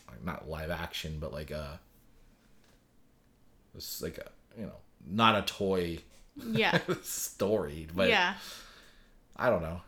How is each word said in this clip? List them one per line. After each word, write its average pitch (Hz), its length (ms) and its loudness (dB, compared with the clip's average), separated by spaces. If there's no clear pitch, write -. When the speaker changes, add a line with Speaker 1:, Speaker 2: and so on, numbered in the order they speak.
Speaker 1:
like, 60 140 -16
not - 260 -6
live 78 220 -6
action, 82 480 -4
but, 78 140 -6
like, 73 180 -8
a, 73 280 -6
it's - 260 -10
like 85 160 -6
a, - 120 -12
you 107 60 -8
know, - 100 -12
not 110 280 8
a 101 40 4
toy 92 580 0
Speaker 2:
Yeah. 220 340 4
Speaker 1:
<laughs> - 120 -2
story, 82 880 -2
but 92 160 6
Speaker 2:
Yeah. 196 260 4
Speaker 1:
I 127 140 4
don't 95 120 6
know. 82 260 -4